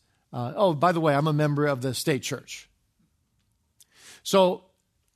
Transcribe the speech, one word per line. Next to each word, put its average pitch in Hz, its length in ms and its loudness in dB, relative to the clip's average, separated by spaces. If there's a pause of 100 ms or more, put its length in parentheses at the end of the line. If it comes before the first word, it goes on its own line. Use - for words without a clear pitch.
(300)
uh, 123 240 -8
"Oh, 185 200 2
by 170 180 2
the 165 80 -2
way, 156 140 2
I'm 147 120 2
a 156 60 0
member 147 340 0
of 139 140 -2
the 127 140 -4
state 139 280 -2
church." - 460 -12 (1500)
So 185 420 2 (520)